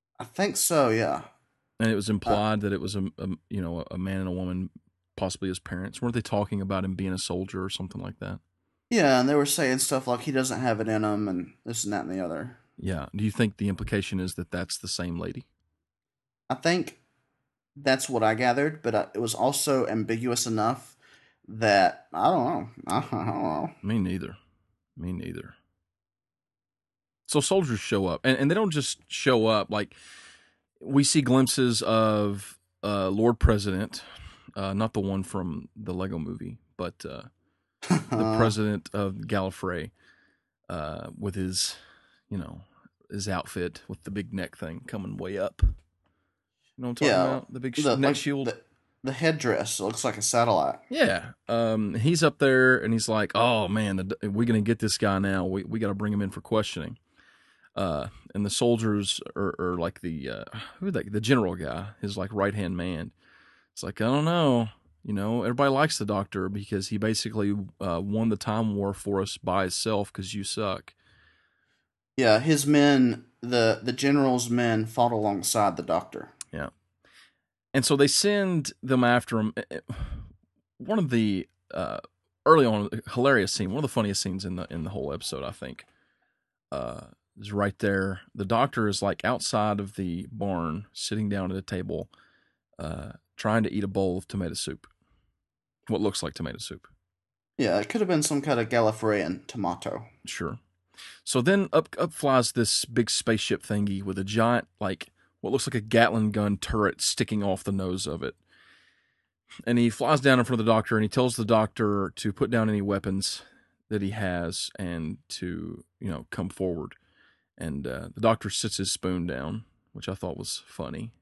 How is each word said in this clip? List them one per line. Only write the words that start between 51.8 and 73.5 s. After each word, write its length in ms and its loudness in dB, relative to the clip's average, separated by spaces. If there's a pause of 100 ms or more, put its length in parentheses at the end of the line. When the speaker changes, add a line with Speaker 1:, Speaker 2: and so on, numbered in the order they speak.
Speaker 2:
he's 280 2
up 160 2
there, 380 6
and 160 0
he's 160 0
like, 260 0
"Oh, 320 4
man, 300 0
the, 320 -4
we're 160 0
gonna 160 4
get 180 0
this 180 -2
guy 220 2
now. 260 0
We, 180 -2
we 160 -6
gotta 140 -2
bring 200 -4
him 80 -2
in 80 -2
for 120 -12
questioning." 560 -2 (800)
Uh, 320 -2 (280)
and 100 0
the 40 0
soldiers 720 2 (140)
are, 240 -2
are 180 -2
like 240 -4
the, 280 -6
uh, 140 -8 (360)
who 80 -6
is 60 -4
that? 180 -4
The 100 -2
general 340 4
guy, 340 -6 (120)
his, 160 -6
like, 160 -6
right-hand 440 0
man. 340 -6 (640)
It's 100 -14
like, 180 -6
"I 40 2
don't 200 2
know. 440 2 (340)
You 100 -6
know, 300 -2
everybody 280 2
likes 260 2
the 80 -4
doctor 440 -2
because 400 -4
he 80 -4
basically, 560 -2 (280)
uh, 200 -2
won 280 0
the 80 0
Time 380 -2
War 180 -2
for 280 -2
us 160 -6
by 260 0
himself 500 -2
'cause 200 -8
you 100 -6
suck." 500 -6 (1200)
Speaker 1:
Yeah, 220 8
his 280 4
men, 580 6 (160)
the, 400 4